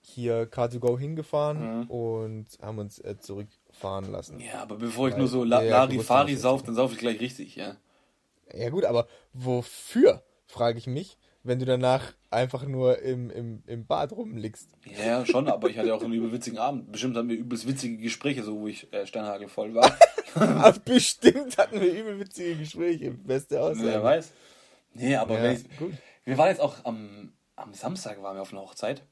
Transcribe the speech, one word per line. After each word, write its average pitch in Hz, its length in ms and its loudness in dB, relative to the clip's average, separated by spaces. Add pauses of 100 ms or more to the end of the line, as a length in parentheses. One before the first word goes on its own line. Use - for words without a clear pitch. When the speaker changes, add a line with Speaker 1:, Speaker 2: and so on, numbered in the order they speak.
Speaker 1:
hier 117 440 -2
Car 120 240 -2
to 120 100 -8
Go 123 180 2
hingefahren 147 840 -4
Speaker 2:
Mhm. 117 80 -10
Speaker 1:
und 110 560 -6 (160)
haben 107 160 -10
uns, 104 200 -10
äh, 101 200 -10
zurückfahren 98 920 -10
lassen. - 300 -12
Speaker 2:
Ja, - 220 -12
aber 104 140 -12
bevor 117 320 -2
ich 127 60 0
Speaker 1:
Weil 139 60 -2
Speaker 2:
nur 131 80 4
so 123 160 0
La-, 120 160 6
Speaker 1:
der 113 100 2
Speaker 2:
Larifari 131 260 6
Speaker 1:
Geburtstag 127 340 4
ist 127 120 -2
Speaker 2:
sauf, 131 200 2
dann 117 120 -8
sauf 123 180 2
ich 110 60 -10
gleich 113 220 -2
richtig, - 360 -8
ja. 101 200 -12 (760)
Speaker 1:
Ja 117 180 -6
gut, 170 140 0
aber 117 220 2 (260)
wofür, 127 920 2 (240)
frage 117 320 0
ich - 80 -12
mich, 143 300 -8 (280)
wenn 123 140 -2
du 127 60 -2
danach 127 480 2 (180)
einfach 127 360 -2
nur 127 340 2
im, 123 300 -4
im, 117 360 -10
im 117 200 -10
Bad 147 260 -2
rumliegst? 190 560 -10 (160)
Speaker 2:
Ja, 117 400 -2
schon, 131 240 2
aber 110 220 0
ich 113 80 -8
hatte 110 160 2
auch 107 80 -4
einen 113 100 -4
übel 113 200 -2
witzigen 117 260 -8
Abend. 123 320 -4
Bestimmt 117 260 -4
hatten 117 120 -2
wir 117 80 -2
übelst 117 320 -6
witzige 131 300 -4
Gespräche, 113 440 -4
so 107 180 -8
wo 107 60 -8
ich, - 260 -12
äh, 101 140 -4
Steinhagel 104 420 -8
voll 110 260 -6
war. 117 220 8 (180)
Speaker 1:
<laughs> - 200 -10
Aber - 500 8
bestimmt - 720 4
hatten 202 220 2
wir 180 120 4
übel 202 280 -6
witzige 175 360 -6
Gespräche. 156 540 -4
Beste 135 500 -4
Aussage. 151 280 -2
Speaker 2:
Wer 110 160 0
weiß. 156 260 2 (640)
Nee, 123 220 0
aber 110 220 0
Speaker 1:
Ja, 117 40 0
Speaker 2:
wenn 120 140 2
ich, - 200 -16
Speaker 1:
gut. 170 160 -8 (320)
Speaker 2:
wir 127 140 -2
waren 160 100 6
jetzt 185 120 0
auch - 240 -4
am, 107 480 -10 (240)
am 101 180 -16
Samstag 107 480 -10
waren 98 140 -10
wir 98 60 -10
auf 95 100 -12
einer 98 100 -14
Hochzeit. 120 500 -8